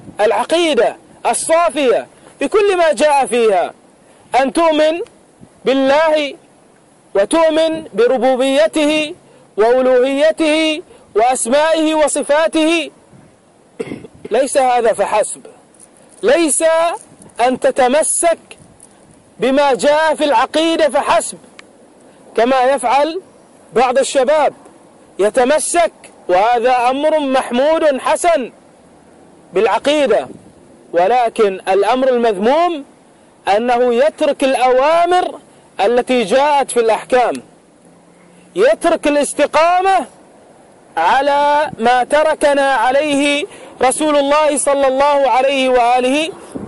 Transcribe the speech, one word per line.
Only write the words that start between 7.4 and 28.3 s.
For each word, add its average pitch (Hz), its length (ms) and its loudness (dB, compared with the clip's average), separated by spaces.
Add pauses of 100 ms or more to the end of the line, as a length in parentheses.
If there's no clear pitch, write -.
بربوبيته 269 1200 0 (420)
وألوهيته 294 1200 0 (340)
وأسمائه 294 800 0
وصفاته. 311 960 0 (1400)
ليس 269 260 -2
هذا 247 360 0
فحسب، 196 480 -4 (840)
ليس 311 400 0 (800)
أن 247 180 0
تتمسك 294 800 0 (1000)
بما 269 340 0
جاء 294 420 0
في 294 80 -4
العقيدة 302 680 0
فحسب، 269 480 -2 (1000)
كما 247 260 2
يفعل 277 580 0 (540)
بعض 254 220 0
الشباب، 269 560 0 (680)
يتمسك، 262 720 0 (360)
وهذا 240 640 2
أمر 302 300 0
محمود 277 840 0
حسن، 294 500 -2 (1000)